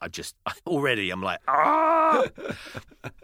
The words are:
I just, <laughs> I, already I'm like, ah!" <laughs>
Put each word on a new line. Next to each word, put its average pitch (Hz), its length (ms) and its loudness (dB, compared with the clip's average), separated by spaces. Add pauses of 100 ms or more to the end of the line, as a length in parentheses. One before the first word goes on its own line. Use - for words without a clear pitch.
I 87 60 -8
just, - 340 -10
<laughs> - 40 -8
I, - 80 -6 (120)
already 135 460 0
I'm 92 100 -4
like, 92 260 -2
ah!" 311 840 4
<laughs> - 20 -18 (920)